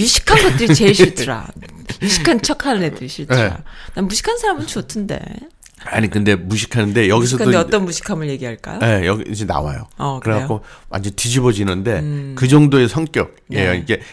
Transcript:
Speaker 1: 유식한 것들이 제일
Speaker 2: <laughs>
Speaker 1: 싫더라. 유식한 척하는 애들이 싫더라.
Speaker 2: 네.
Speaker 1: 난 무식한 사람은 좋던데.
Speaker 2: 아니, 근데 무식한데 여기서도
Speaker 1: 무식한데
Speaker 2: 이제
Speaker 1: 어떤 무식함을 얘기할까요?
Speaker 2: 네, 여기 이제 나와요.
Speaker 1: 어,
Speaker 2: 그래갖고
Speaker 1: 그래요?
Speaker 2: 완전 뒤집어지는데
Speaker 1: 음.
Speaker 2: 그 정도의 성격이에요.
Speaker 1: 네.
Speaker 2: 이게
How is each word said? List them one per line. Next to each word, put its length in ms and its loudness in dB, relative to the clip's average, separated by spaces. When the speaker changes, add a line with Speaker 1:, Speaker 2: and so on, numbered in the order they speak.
Speaker 1:
유식한 400 4
것들이 320 4
제일 200 6
Speaker 2:
<laughs> 20 -2
Speaker 1:
싫더라. 520 2
유식한 400 0
척하는 420 -2
애들이 240 -6
싫더라. 320 0
Speaker 2:
네. 40 -6
Speaker 1:
난 140 -2
무식한 320 -2
사람은 260 -2
좋던데. 540 -6
Speaker 2:
아니, 240 0
근데 260 2
무식한데 760 0
여기서도 340 2
Speaker 1:
무식한데 80 2
Speaker 2:
이제 60 4
Speaker 1:
어떤 280 0
무식함을 440 -6
얘기할까요? 500 -10
Speaker 2:
네, 260 2
여기 240 -2
이제 160 -6
나와요. 420 -4
Speaker 1:
어, 220 -6
Speaker 2:
그래갖고 420 -2
Speaker 1:
그래요? 100 -20
Speaker 2:
완전 260 -6
뒤집어지는데 840 0
Speaker 1:
음. 360 -6
Speaker 2:
그 120 2
정도의 420 6
성격이에요. 420 -2
Speaker 1:
네. 100 0
Speaker 2:
이게 180 -2